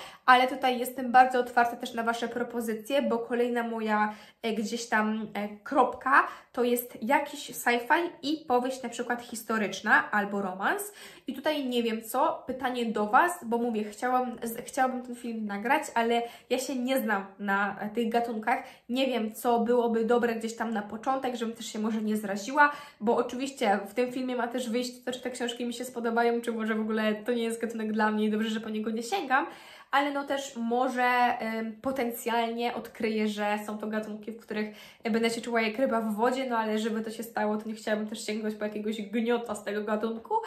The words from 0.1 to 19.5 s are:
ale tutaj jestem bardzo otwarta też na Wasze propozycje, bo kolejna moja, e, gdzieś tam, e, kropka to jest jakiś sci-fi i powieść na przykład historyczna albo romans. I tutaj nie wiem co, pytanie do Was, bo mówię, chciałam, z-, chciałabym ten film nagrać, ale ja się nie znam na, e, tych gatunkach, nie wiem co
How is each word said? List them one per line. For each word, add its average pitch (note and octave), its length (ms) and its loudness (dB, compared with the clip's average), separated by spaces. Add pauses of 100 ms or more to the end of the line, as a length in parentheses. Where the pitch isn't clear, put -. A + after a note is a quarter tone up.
ale B3+ 220 8
tutaj B3+ 300 0
jestem B3 340 -4
bardzo B3+ 280 8
otwarta A#3+ 360 2
też - 180 -8
na A3+ 80 -2
Wasze A#3 260 0
propozycje, A#3+ 760 -2
bo A#3 160 2
kolejna A#3+ 440 0
moja, A3 520 0 (280)
e, A3+ 100 0
gdzieś A3 360 -2
tam, G#3+ 460 2
e, G#3 140 -4
kropka C4+ 800 2 (240)
to A#3+ 120 0
jest A#3+ 380 0
jakiś C#4 480 0
sci-fi C#4+ 600 2 (120)
i D4+ 260 -4
powieść B3+ 340 0
na A#3+ 60 -6
przykład A#3+ 340 -4
historyczna A3 880 0
albo G3+ 320 0
romans. G3+ 500 -2 (340)
I C4 80 -6
tutaj C#4+ 320 -2
nie B3 160 2
wiem A3 200 -2
co, D4 440 0
pytanie B3+ 400 -2
do G#3+ 200 0
Was, C#4+ 380 6
bo A#3 140 0
mówię, A3 260 0
chciałam, B3+ 580 0
z-, A3+ 220 -6
chciałabym B3 380 0
ten A#3+ 120 -10
film A3+ 320 -6
nagrać, A3+ 360 0 (120)
ale A#3 280 2 (280)
ja C4 80 2
się C4+ 180 -4
nie B3+ 240 2
znam G#3 260 0 (120)
na, G3+ 420 0
e, G#3 80 -4
tych A3+ 200 0
gatunkach, A#3 500 0 (300)
nie C4 180 2
wiem A3 280 0
co A#3+ 260 2